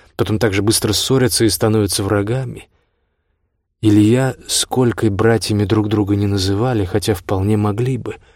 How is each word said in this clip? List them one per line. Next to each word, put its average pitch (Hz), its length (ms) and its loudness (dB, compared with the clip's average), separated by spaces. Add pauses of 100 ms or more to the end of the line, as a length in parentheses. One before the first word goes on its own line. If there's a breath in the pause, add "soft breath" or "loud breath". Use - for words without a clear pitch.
(160 soft breath)
потом - 240 -2
так 107 120 2
же 101 100 0
быстро 104 300 0
ссорятся 127 520 0
и 107 40 4
становятся 107 540 0
врагами. 107 680 -4 (1120)
Илья 110 540 4 (140)
с - 180 -2
Колькой 117 440 0
братьями 104 540 0
друг 104 240 0
друга 101 280 0
не 101 100 0
называли, 101 580 0
хотя 104 300 -2
вполне 101 420 -2
могли 110 420 -2
бы, 110 180 -10 (200 soft breath)